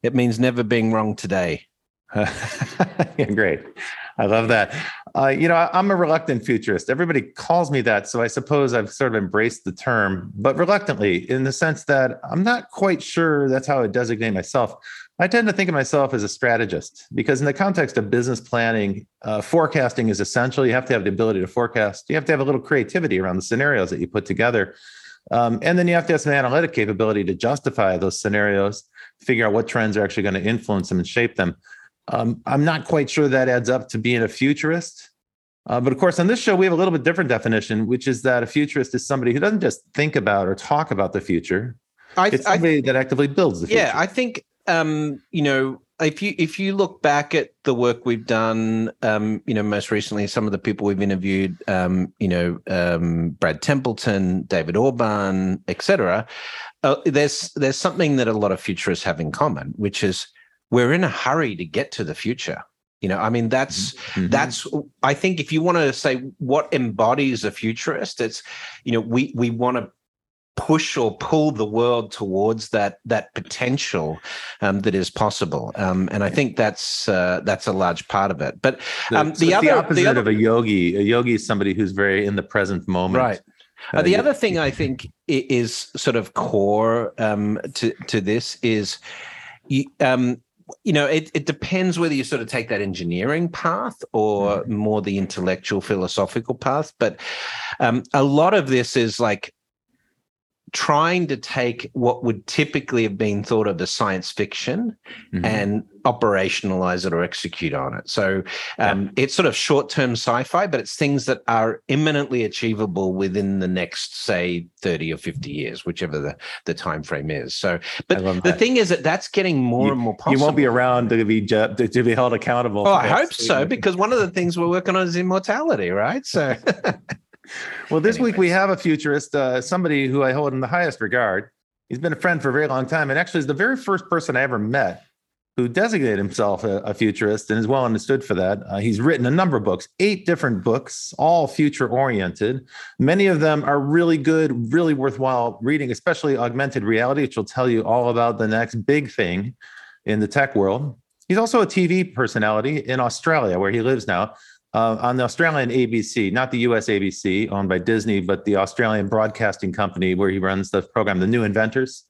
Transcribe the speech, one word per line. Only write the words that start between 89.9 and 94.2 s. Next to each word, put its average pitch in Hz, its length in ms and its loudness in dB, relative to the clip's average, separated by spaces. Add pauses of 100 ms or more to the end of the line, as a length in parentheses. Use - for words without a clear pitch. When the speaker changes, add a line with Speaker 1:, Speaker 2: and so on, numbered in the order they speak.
Speaker 1:
um, 127 420 2 (420)
you 202 80 0
know, 147 140 4
it, 156 260 0
it 156 140 -2
depends 180 520 -2
whether 170 140 0
you 135 100 -2
sort 123 200 -4
of 110 60 -10
take 117 200 -6
that 104 140 -2
engineering 98 680 -2
path 170 540 -4 (100)
or 104 460 2